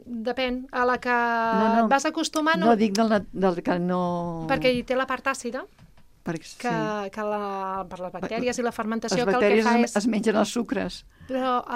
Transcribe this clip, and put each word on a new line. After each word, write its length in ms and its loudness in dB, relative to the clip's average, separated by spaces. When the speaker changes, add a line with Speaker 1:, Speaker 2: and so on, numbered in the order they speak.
Speaker 1:
depèn. 680 -4
A 120 0
la 140 2
que 100 -4
Speaker 2:
No, 680 2
no. 100 6
Speaker 1:
et 40 2
vas 160 4
acostumant, 540 0
Speaker 2:
No, 160 6
dic 180 4
del 140 2
nat-, 240 2
del 320 0
que 160 0
no 720 -2
Speaker 1:
Perquè 240 2
hi 100 -2
té 120 -4
la 120 0
part 200 -6
àcida, 360 -4
Speaker 2:
Perquè, 320 -8
Speaker 1:
que, 120 -4
Speaker 2:
sí. 420 -2
Speaker 1:
que 120 -8
la, 680 -4
per 120 -12
les 100 -8
Speaker 2:
Pa-, 80 -10
Speaker 1:
bactèries 400 -4
i 20 -2
la 120 -2
fermentació, 500 -2
Speaker 2:
les 20 -2
Speaker 1:
que 60 4
el 80 4
que 60 4
Speaker 2:
bactèries 180 6
Speaker 1:
fa 160 4
Speaker 2:
es, 120 2
Speaker 1:
és 40 -2
Speaker 2:
es 120 0
mengen 280 2
el 100 4
sucres. 600 -4
Speaker 1:
Però 340 0